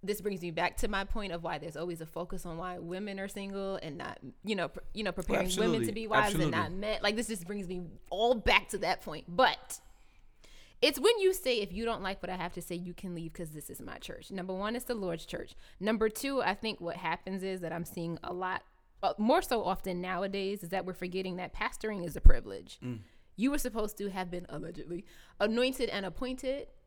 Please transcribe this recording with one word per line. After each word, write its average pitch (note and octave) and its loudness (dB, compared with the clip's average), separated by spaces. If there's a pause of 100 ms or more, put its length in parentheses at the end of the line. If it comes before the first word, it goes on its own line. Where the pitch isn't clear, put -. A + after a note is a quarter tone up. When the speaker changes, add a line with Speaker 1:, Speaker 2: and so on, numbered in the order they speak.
Speaker 1:
This G3+ -4
brings G3 -4
me F3 -6
back E3+ -2
to - 2
my G3 0
point G3+ -2
of E3+ -6
why E3+ -4
there's D3+ -10
always E3+ -6
a D#3+ -10
focus F3 -6
on E3 -8
why F3+ -8
women F#3 -6
are G3 -6
single G3 -6
and - -8
not, - -10 (260)
you G#3+ 0
know, E3+ 0
pr-, - -10 (120)
you A3 -6
know, F#3+ -2
preparing - 0 (100)
women - -
to G3+ 2 (260)
Speaker 2:
Absolutely. - 10
Speaker 1:
be A3+ 4
wives G#3 6
and E3 4
not D3+ 0 (120)
Speaker 2:
Absolutely. F3+ -6
Speaker 1:
men. G#3 -2
Like, G#3 4
this A3+ -2
just F#3+ -6
brings G3+ -6
me F3+ -6 (280)
all A3+ 6
back G#3 6
to - -2
that E3 0
point. - -10
But B3 2 (1000)
it's D4 4
when A4 6
you F#4+ 6
say, A#3+ 0
"If F3+ -6
you A3 -4
don't A3+ -4
like G3 -6
what D#3 -8
I F3+ -6
have F3+ -6
to F3+ -8
say, E3+ -8
you F3 -8
can F3+ -10
leave E3 -8
'cause D#3+ -10
this D3+ -14
is - -14
my - -12
church." - -14
Number F#3 -6
one, G#3 -4
it's B3+ -8
the B3 -4
Lord's F3+ -4
church. - -10 (260)
Number A3 2
two, C4+ -2
I F#3 0
think G3+ -6
what E3+ -6
happens F3 -6
is F#3+ -4
that E3 -6
I'm E3+ -6
seeing E3+ -6
a - -8
lot, F#3 -4 (400)
uh, D#3+ 2
more C4 4
so B3 -2
often F3+ -2
nowadays, G3 -4
is E3+ -10
that F#3 -2
we're F3+ -6
forgetting F3+ -4
that F#3 -8
pastoring G#3 -4
is D3+ -8
a - -6
privilege. - 12
Speaker 2:
Mm. A#2+ -4 (380)
Speaker 1:
You A#3 2
were C#4+ 0
supposed A3 -4
to G3+ -6
have F#3 -6
been F3+ -8
allegedly F3 -8 (340)
anointed A#3+ 2
and G3 -4
appointed C4 -6 (180)